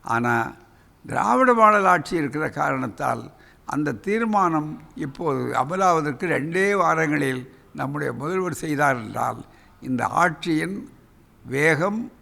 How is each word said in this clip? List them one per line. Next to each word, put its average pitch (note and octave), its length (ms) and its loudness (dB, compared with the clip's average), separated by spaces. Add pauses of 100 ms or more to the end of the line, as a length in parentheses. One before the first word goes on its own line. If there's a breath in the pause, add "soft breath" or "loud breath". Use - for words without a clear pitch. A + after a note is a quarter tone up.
ஆனா, A#2 520 0 (520 soft breath)
திராவிட B3 480 4
மாடல் G#3+ 300 6
ஆட்சி F3+ 320 2
இருக்கிற D3 340 -2
காரணத்தால் C3 800 -4 (360 soft breath)
அந்த D3+ 260 -2
தீர்மானம் E3+ 920 0 (120)
இப்போது C3+ 580 -4
அமலாவதற்கு D#3+ 720 0
ரெண்டே E3+ 500 0
வாரங்களில் D3+ 800 0 (200 loud breath)
நம்முடைய C#3 380 -4
முதல்வர் E3 420 -4
செய்தார் D3 420 0
என்றால், A2+ 480 -4 (360 soft breath)
இந்த A#2+ 260 -2
ஆட்சியின் E3+ 880 -2 (540)
வேகம் D#3+ 760 0